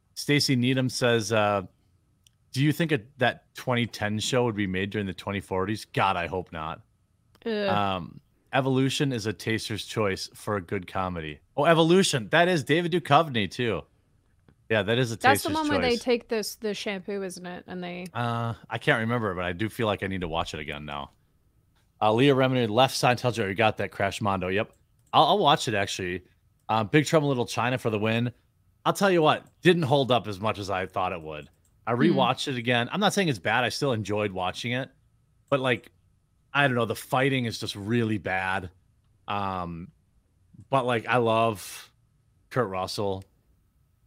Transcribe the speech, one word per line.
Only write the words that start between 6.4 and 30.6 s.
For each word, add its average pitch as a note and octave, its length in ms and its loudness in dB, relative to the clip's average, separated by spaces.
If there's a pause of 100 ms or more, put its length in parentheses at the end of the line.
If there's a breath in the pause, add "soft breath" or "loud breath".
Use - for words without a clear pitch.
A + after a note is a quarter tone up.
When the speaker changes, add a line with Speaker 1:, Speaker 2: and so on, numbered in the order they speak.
Speaker 1:
not. D#2+ 300 -8 (640)
Speaker 2:
Ugh. G#3 240 -2
Speaker 1:
Um, - 500 -2 (320)
"Evolution C3+ 640 0
is G#2+ 140 -4
a A2 60 -2
taster's A2 520 -4
choice G2 480 -2
for - 240 -6
a F#2+ 40 -4
good F2+ 260 -8
comedy." E2+ 520 -6 (160)
Oh, C#3+ 100 2
Evolution. E3 680 4
That E3+ 160 6
is E3+ 160 2
David E3 280 0
Duchovny, C#3+ 580 2
too. G#2+ 340 -2 (880)
Yeah, A2 100 4
that A2 160 2
is A#2+ 140 0
a A2+ 60 -6
Speaker 2:
That's B3 260 4
the E4 60 -2
Speaker 1:
taster's D4 40 -2
Speaker 2:
one D#4 160 0
where C#4+ 120 0
they A#3+ 160 0
Speaker 1:
choice. - 40 -6
Speaker 2:
take A#3+ 280 -2
this, A3 260 -6
the G#3+ 180 -6
shampoo, G3 480 -8
isn't F3+ 240 -12
it? F3+ 220 -14
And F3+ 160 -10
they F3 300 -10
Speaker 1:
Uh, A#2 420 -4 (140)
I A2+ 100 -6
can't C3+ 220 2
remember, A2+ 340 -2
but F2+ 100 -4
I F2+ 80 -2
do G#2 160 -4
feel A2+ 160 -4
like G2+ 160 0
I G2+ 60 -4
need F#2+ 140 -4
to F2+ 60 -4
watch E2 280 -4
it D#2 40 -8
again D2 260 -10
now. C#2+ 260 -10 (880)
Uh, G#2+ 100 4
Leah C3+ 220 6
Remini, C3 360 2
Left B2 260 2
Side B2 240 2
tells A#2 180 -2
you G#2+ 80 -2
you G2 80 -2
got G#2+ 240 2
that, G2 140 -4
Crash G2 280 -4
Mondo. G2 280 -2
Yep. G2+ 240 -2 (420)
I'll, C#3+ 120 8
I'll F#3 140 2
watch D#3 280 4
it, G#2+ 80 0
actually. F#2+ 480 -2 (460)
Um, A2 180 2
Big D3 180 4
Trouble D3+ 220 2
in - 20 0
Little B2 160 0
China B2 320 -2
for A#2 140 -2
the G#2+ 80 0
win. A2+ 320 0 (520)
I'll E3 100 2
tell G3 180 2
you F3 100 4
what, C#3 240 2 (160)
didn't F3 220 4
hold C3 280 2
up G#2+ 160 2
as F#2+ 120 -8
much G#2 180 -2
as G2 140 -6